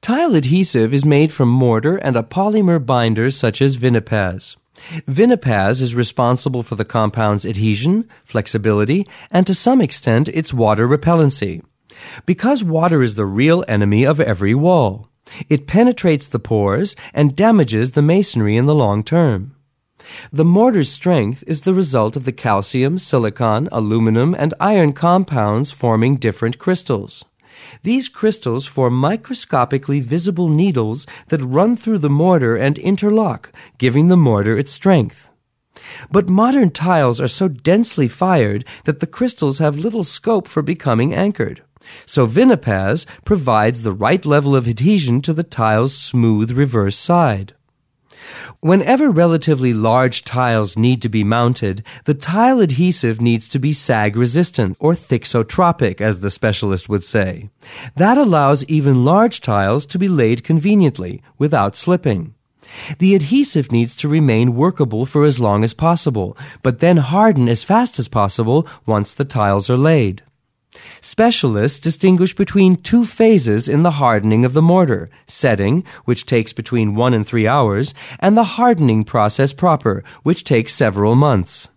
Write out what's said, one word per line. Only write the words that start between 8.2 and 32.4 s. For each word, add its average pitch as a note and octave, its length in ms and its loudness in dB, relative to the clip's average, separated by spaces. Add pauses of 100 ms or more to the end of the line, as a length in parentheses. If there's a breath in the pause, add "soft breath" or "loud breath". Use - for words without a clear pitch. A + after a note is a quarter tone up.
flexibility, A2 840 -2 (240 loud breath)
and F3+ 160 2
to F#3+ 80 0
some B3+ 260 2
extent C3+ 480 0
its - 240 -6
water A2+ 340 0
repellency. C#3+ 760 0 (640 loud breath)
Because A3+ 360 -2
water D#3+ 400 0
is A2 120 -2
the G#2 120 -4
real C#3 420 0
enemy G#2 360 2
of D3 160 0
every G2+ 340 0
wall, C#3 540 0 (400 loud breath)
it C#3 180 0
penetrates G3 640 0
the A#2 100 -6
pores G#2+ 560 -2 (200 loud breath)
and C#3+ 200 2
damages C3 580 2
the D3 100 2
masonry D3 540 0
in B2 100 2
the D3+ 80 2
long G#2+ 280 0
term. C3+ 540 -2 (720 loud breath)
The D#3 140 0
mortar's F#3+ 480 2
strength C3+ 540 -2
is D#3 160 -6
the F#3+ 120 0
result C3 400 0
of C3+ 100 -8
the C3 80 -4
calcium, B2+ 680 -2
silicon, A#2 760 -2
aluminum, A2+ 680 0
and D#3 220 -2
iron F#3 320 2
compounds C#3+ 800 0
forming A#2 440 0
different A2+ 420 -4
crystals. B2+ 680 -6 (580 loud breath)
These B3 260 -2
crystals C3+ 580 -4
form B2 340 -2
microscopically C#3+ 1000 -2
visible E3 480 -4
needles D3 580 -2 (220 loud breath)
that D3+ 140 -2
run D#3+ 320 0
through A3+ 240 -4
the D3 120 0
mortar C#3+ 440 2